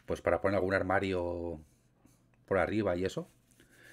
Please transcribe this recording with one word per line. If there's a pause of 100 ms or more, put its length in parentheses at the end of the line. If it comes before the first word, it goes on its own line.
pues,
para
poner
algún
armario (840)
por
arriba
y
eso. (640)